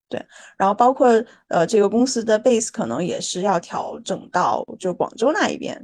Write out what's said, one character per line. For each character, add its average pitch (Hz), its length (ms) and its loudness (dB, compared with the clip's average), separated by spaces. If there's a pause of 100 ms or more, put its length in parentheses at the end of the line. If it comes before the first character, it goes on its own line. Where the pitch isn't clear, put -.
对。 - 100 -8 (380)
然 196 100 0
后 202 80 2
包 247 180 4
括， 262 160 4 (400)
呃， 165 180 2
这 220 120 2
个 202 100 4
公 233 180 2
司 233 180 -2
的 214 160 2
base 226 320 2
可 208 140 -6
能 127 180 -4
也 - 160 -4
是 180 220 -6
要 190 180 0
调 - 400 -10
整 - 300 -8
到 170 340 0 (140)
就 180 160 -4
广 - 220 -4
州 247 160 2
那 339 160 0
一 76 100 -6
边， 131 260 -10